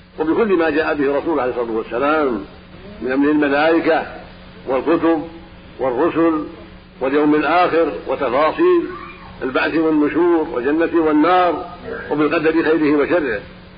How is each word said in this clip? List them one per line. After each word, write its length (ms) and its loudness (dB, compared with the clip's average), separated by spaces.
وبكل 380 2
ما 120 2
جاء 240 0
به 240 0
رسوله 240 -2
عليه 100 -2
الصلاة 200 -4
والسلام 720 -2
من 100 -4
أمر 200 2
الملائكة 720 2
والكتب 600 0
والرسل 680 0
واليوم 340 2
الآخر 560 2
وتفاصيل 760 2
البعث 320 -2
والنشور 760 2
والجنة 520 0
والنار 600 2
وبالقدر 400 0
خيره 460 2
وشره 420 0